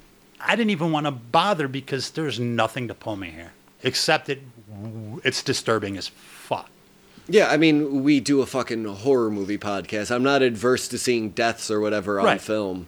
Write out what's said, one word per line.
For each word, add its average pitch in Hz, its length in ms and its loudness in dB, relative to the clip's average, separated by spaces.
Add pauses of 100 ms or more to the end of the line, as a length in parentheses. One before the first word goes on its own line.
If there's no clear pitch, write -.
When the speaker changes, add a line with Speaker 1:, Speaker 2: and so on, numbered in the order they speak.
(380)
Speaker 1:
I 180 160 2
didn't 214 160 2
even 160 220 0
wanna 147 180 0
bother 156 560 0
because 131 440 -6
there's 143 280 -4
nothing 120 480 -2
to 104 80 -8
pull 107 220 -8
me 92 140 -10
here, 85 200 -16 (320)
except 151 460 0
it, 131 120 -6 (840)
it's - 180 -2
disturbing 107 560 -2
as 87 100 -8
fuck. - 640 -10 (580)
Speaker 2:
Yeah, 170 220 6
I 147 60 4
mean, 147 480 4
we 147 160 6
do 139 220 4
a 117 40 -4
fucking 117 380 -4
horror 110 460 2
movie 101 280 -2
podcast. 101 560 -4
I'm 123 80 2
not 139 200 4
adverse 120 460 2
to 123 100 -6
seeing 113 320 0
deaths 117 400 -2
or 107 100 0
whatever 104 400 0
on 220 60 2
Speaker 1:
Right. 120 140 2
Speaker 2:
film. 95 480 -4